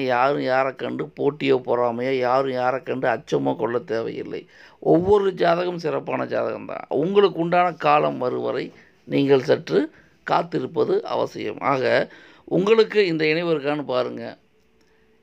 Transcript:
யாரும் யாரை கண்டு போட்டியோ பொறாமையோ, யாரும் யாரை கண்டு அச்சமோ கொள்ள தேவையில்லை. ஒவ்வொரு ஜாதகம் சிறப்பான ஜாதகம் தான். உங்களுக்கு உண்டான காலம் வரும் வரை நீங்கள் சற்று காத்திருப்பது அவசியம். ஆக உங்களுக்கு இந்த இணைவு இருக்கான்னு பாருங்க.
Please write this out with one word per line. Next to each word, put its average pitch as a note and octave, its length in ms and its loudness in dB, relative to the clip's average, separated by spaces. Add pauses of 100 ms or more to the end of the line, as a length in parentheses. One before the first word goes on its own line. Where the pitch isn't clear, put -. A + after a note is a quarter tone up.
யாரும் C3 380 0
யாரை C3 320 0
கண்டு B2 360 -8
போட்டியோ C#3 480 0
பொறாமையோ, A#2+ 580 -2
யாரும் B2+ 380 0
யாரை B2+ 260 0
கண்டு C3 280 -4
அச்சமோ C3+ 460 -2
கொள்ள A#2 280 -2
தேவையில்லை. A2 580 -6 (420)
ஒவ்வொரு F#3+ 520 4
ஜாதகம் E3+ 480 0
சிறப்பான C3+ 440 -4
ஜாதகம் A#2 420 -4
தான். - 160 -10 (100)
உங்களுக்கு F3+ 440 4
உண்டான F3 380 2
காலம் D3 420 2
வரும் B2 260 -2
வரை A#2+ 200 -2 (440)
நீங்கள் C#3 380 4
சற்று D#3 340 0 (460)
காத்திருப்பது D3+ 680 -2 (100)
அவசியம். A#2 540 -6
ஆக C3 220 0 (680)
உங்களுக்கு G#3 560 2
இந்த D#3+ 220 0
இணைவு E3+ 260 0
இருக்கான்னு D3 340 -2
பாருங்க. B2 360 -2 (1000)